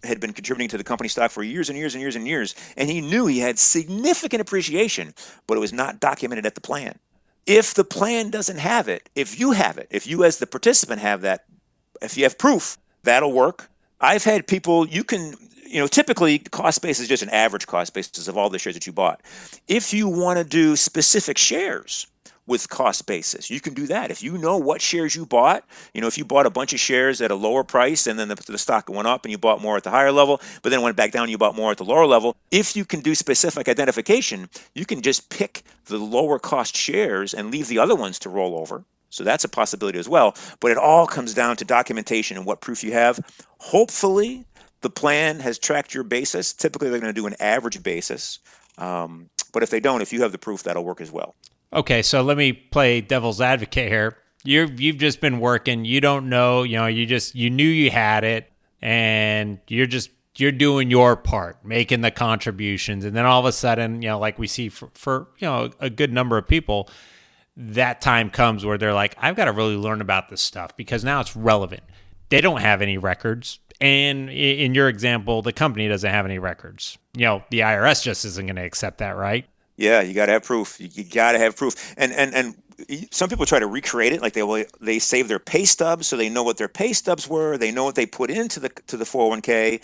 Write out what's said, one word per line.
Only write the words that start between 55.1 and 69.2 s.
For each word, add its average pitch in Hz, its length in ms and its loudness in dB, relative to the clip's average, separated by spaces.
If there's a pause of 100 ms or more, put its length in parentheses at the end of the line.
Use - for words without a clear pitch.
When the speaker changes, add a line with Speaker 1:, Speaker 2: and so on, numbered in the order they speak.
Speaker 2:
been 127 200 0
working. 120 460 0
You 127 140 0
don't 139 300 2
know, 123 340 2
you 113 140 -2
know, 113 100 0
you 113 180 0
just, 120 300 -2
you 120 140 0
knew 139 180 2
you 156 240 4
had 107 320 2
it, 113 280 -4 (300)
and 107 840 0
you're 120 200 0
just, 123 220 -6 (280)
you're 139 140 4
doing 139 380 2
your 123 280 8
part, 87 480 -4
making 117 360 0
the 113 100 2
contributions. 104 920 -4
And 104 120 -6
then 120 100 2
all 127 140 6
of 123 60 2
a 127 60 4
sudden, 117 500 -2
you 113 60 -6
know, 107 120 -2
like 107 200 -4
we 110 80 -4
see 117 220 -6
for, - 240 -16
for, 131 340 -4 (120)
you 180 80 -4
know, 123 320 -2
a 135 100 -4
good 123 240 0
number 120 240 2
of 101 100 0
people, 131 420 0 (680)
that 123 440 -2
time 117 280 4
comes 113 340 2
where 104 140 -2
they're 107 160 0
like, 101 240 0
"I've 165 180 -2